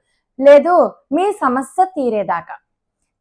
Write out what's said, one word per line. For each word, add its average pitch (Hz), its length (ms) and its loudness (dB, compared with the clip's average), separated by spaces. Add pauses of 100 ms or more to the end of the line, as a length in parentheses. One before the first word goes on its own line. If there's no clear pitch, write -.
(400)
లేదు 285 520 4 (200)
మీ 381 200 -2
సమస్య 269 520 -4
తీరేదాకా 214 720 -6 (680)